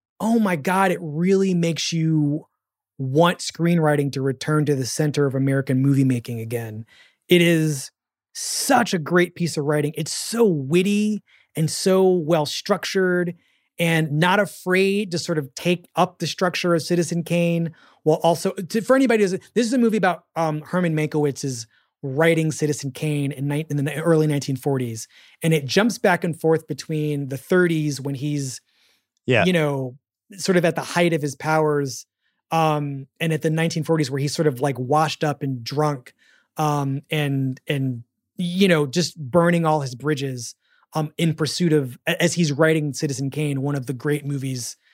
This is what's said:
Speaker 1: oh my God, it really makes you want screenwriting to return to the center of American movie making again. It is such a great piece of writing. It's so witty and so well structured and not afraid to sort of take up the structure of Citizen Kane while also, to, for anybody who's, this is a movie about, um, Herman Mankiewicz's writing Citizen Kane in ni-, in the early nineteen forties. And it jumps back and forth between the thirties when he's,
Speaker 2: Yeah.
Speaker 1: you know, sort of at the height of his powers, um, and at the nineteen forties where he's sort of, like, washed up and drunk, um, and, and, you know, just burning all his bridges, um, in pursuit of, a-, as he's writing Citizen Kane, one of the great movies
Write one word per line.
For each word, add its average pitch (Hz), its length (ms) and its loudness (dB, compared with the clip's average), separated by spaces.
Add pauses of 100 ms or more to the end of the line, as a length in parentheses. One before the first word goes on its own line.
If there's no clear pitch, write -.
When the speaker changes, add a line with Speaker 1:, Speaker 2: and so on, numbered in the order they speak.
(200)
Speaker 1:
oh 226 200 2
my 196 160 2
God, 185 360 2
it 175 100 -2
really 185 520 2
makes 170 380 0
you 160 540 0 (540)
want 147 400 2
screenwriting 151 760 0
to 135 80 -4
return 147 440 0
to 143 100 2
the 131 100 -2
center 147 400 0
of 135 100 0
American 135 460 0
movie 139 240 4
making 120 340 -2
again. 113 460 -8 (420)
It 175 140 6
is 156 500 2 (420)
such - 600 0
a 185 60 0
great 175 360 2
piece 170 220 -4
of 143 80 -2
writing. 151 320 0
It's 156 160 -6
so 233 320 0
witty 196 800 0 (320)
and 156 140 0
so 190 380 2
well 165 380 2
structured 180 920 -2 (440)
and 165 340 0
not 180 260 4
afraid 196 720 0
to 165 80 -2
sort 165 180 -4
of 139 180 -6
take 175 400 -4
up 180 240 0
the 165 80 -6
structure 175 460 0
of 165 100 2
Citizen 170 400 -2
Kane 170 480 0 (320)
while 156 200 4
also, 170 280 2
to, 208 300 -4
for 254 140 4
anybody 240 280 4
who's, 185 80 2
this 208 360 -2
is 220 60 -4
a 269 40 2
movie 226 200 4
about, 180 260 0 (120)
um, 156 260 -2
Herman 175 340 -2
Mankiewicz's 143 720 -2 (360)
writing 160 480 2
Citizen 143 400 -4
Kane 147 400 -4
in 139 160 -6
ni-, 147 220 -2
in 143 140 -2
the 147 180 -4
early 160 260 4
nineteen 143 280 -2
forties. 127 520 -4 (360)
And 165 100 2
it 147 120 0
jumps 196 320 2
back 180 260 2
and 170 160 -4
forth 160 280 0
between 147 640 -4
the 135 80 -10
thirties 160 640 0
when 139 160 -6
he's, 139 460 -6 (640)
Speaker 2:
Yeah. 117 200 4
Speaker 1:
you 185 80 4
know, 139 440 -2 (400)
sort 180 200 2
of 165 60 2
at 160 120 2
the 147 80 -6
height 175 300 2
of 156 100 0
his 139 120 -4
powers, 151 720 0 (460)
um, 151 560 0 (120)
and 165 140 -2
at 151 80 -2
the 160 80 0
nineteen 165 340 -2
forties 156 280 0
where 139 80 -4
he's 139 140 -2
sort 160 140 2
of, 127 140 -2
like, 139 180 -2
washed 151 440 0
up 147 200 -2
and 127 200 -4
drunk, 143 500 -4 (440)
um, 143 440 -2 (100)
and, 139 560 -2
and, 131 360 -4 (340)
you 180 300 2
know, 156 200 4
just 156 320 -2
burning 170 460 2
all 156 160 2
his 123 140 -8
bridges, 131 580 -6 (400)
um, 156 240 -2
in 165 160 2
pursuit 160 400 0
of, 135 240 0 (100)
a-, 170 140 -2
as 175 140 2
he's 165 160 2
writing 151 420 2
Citizen 139 380 -4
Kane, 143 320 -4
one 143 120 -2
of 127 120 -6
the 135 60 -4
great 147 320 -4
movies 131 520 -6 (160)